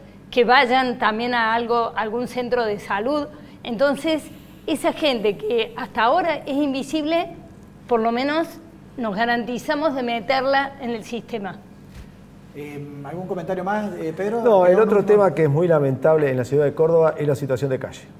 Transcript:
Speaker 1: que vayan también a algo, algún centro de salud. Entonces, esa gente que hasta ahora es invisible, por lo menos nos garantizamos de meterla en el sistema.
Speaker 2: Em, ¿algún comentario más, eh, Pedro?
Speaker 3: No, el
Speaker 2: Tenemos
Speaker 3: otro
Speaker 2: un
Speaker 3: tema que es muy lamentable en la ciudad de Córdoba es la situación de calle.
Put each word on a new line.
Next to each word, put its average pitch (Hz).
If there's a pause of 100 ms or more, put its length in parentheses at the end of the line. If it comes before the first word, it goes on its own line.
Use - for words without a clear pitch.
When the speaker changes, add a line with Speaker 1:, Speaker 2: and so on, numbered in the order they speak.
(300)
Speaker 1:
que 240
vayan 247
también 233
a 226
algo, 233
algún 220
centro 247
de 208
salud. 269 (360)
Entonces, 277 (440)
esa 311
gente 226
que 240
hasta 247
ahora 320
es 277
invisible, 294 (640)
por 233
lo 226
menos 294 (500)
nos 220
garantizamos 240
de 262
meterla 269
en 240
el 220
sistema. 208 (960)
Speaker 2:
Em, 143
¿algún 170
comentario 180
más, 208
eh, 160
Pedro? 208
Speaker 3:
No, 220
el 180
Speaker 2:
Tenemos 202
Speaker 3:
otro 202
Speaker 2:
un 190
Speaker 3:
tema 202
que 160
es 143
muy 165
lamentable 147
en 127
la 120
ciudad 143
de 143
Córdoba 160
es 147
la 147
situación 135
de 127
calle. - (180)